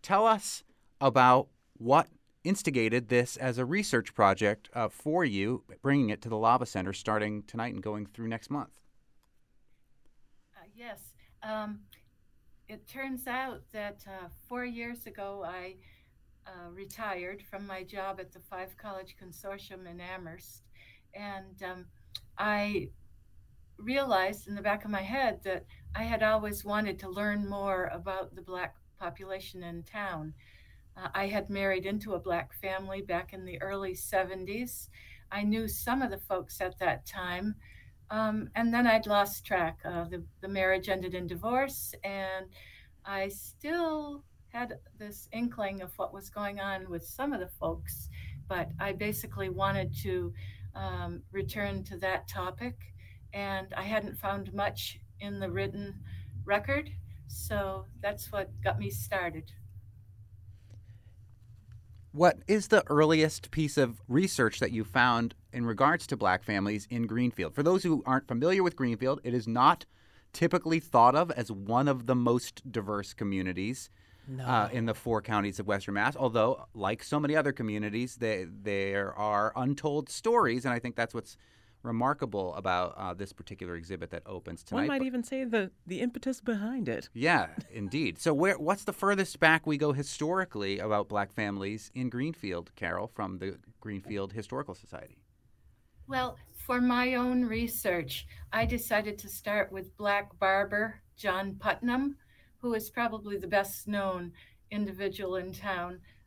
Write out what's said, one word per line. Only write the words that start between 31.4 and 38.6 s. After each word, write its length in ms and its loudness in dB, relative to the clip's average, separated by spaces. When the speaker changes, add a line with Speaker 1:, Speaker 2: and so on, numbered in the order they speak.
Speaker 2:
married 340 0
into 300 -2
a 40 0
Black 360 -2
family 480 -6
back 320 -4
in 100 -12
the 160 -10
early 340 -4
seventies. 920 -2
I 120 -4
knew 260 2
some 320 0
of 100 0
the 60 -6
folks 460 -4
at 160 -4
that 260 0
time, 520 -4
um, 440 0
and 180 2